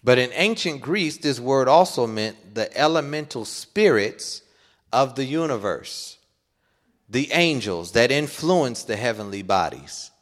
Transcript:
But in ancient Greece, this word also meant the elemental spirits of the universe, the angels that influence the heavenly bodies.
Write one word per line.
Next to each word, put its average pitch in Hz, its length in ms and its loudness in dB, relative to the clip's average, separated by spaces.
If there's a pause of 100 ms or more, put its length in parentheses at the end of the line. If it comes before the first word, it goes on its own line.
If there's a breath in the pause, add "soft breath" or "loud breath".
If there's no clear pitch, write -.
But 123 140 6
in 123 160 2
ancient 170 480 -2
Greece, 151 360 -2
this 139 220 -2
word 131 280 2
also 147 400 6
meant 107 480 -6
the 110 200 -4
elemental 147 720 -2
spirits - 960 0 (500 soft breath)
of 127 220 2
the 135 120 -4
universe, 127 920 -6 (920)
the 131 260 -4
angels 104 580 0
that 117 200 4
influence 147 720 0
the 110 120 -4
heavenly 104 480 -6
bodies. 78 680 -2 (120)